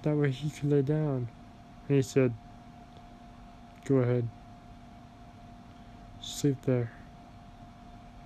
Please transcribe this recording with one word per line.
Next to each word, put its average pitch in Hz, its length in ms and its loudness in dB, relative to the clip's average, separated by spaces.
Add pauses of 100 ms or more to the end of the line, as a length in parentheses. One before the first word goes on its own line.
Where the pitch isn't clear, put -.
that 151 140 2
way 143 160 4
he 143 180 -4
could 143 200 -2
lay 143 120 6
down. 139 460 0 (600)
And 139 80 6
he 135 60 8
said, 127 320 4 (1500)
"Go 135 140 6
ahead. 123 300 4 (1900)
Sleep - 420 0
there. 123 280 2 (1400)